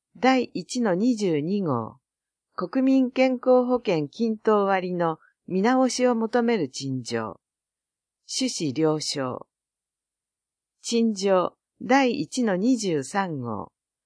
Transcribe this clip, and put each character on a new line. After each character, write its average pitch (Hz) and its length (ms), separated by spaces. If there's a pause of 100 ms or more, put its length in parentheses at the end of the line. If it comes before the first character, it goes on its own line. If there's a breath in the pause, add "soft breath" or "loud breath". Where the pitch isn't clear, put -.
(160)
第 254 280
一 - 360
の 214 140
二 226 220
十 175 240
二 190 220
号。 120 360 (560)
国 262 320
民 269 240
健 262 220
康 254 320
保 247 140
険 165 280
均 220 320
等 208 280
割 185 280
の 165 240 (300 soft breath)
見 185 140
直 254 260
し 254 180
を 247 80
求 226 300
め 233 120
る 156 120
陳 131 340
情。 113 380 (880)
趣 - 200
旨 156 320
了 156 200
承。 131 480 (1300)
陳 226 320
情 190 420 (260)
第 262 380
一 240 240
の 208 100
二 226 220
十 180 260
三 170 380
号。 110 320 (340)